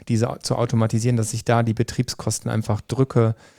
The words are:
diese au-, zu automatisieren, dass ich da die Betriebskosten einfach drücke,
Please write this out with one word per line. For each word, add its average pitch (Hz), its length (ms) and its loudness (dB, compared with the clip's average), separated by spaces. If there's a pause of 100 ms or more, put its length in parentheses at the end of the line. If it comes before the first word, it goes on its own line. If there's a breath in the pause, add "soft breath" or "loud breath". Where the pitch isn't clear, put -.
diese 117 220 2
au-, - 60 -10
zu - 200 -4
automatisieren, 117 600 2
dass 110 160 0
ich 113 120 -6
da 117 180 4
die 113 120 0
Betriebskosten - 760 -4
einfach 110 320 -2
drücke, 120 520 2 (240 soft breath)